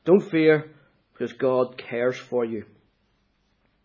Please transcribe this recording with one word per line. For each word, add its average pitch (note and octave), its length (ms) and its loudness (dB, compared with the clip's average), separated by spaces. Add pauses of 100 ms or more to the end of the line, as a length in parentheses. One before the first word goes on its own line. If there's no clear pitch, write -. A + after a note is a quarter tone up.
don't E3+ 260 4
fear D#3 400 2 (400)
because A#2 220 -8
God B2+ 440 -2
cares B2 400 -4
for B2 280 -4
you. A2+ 180 -8 (1200)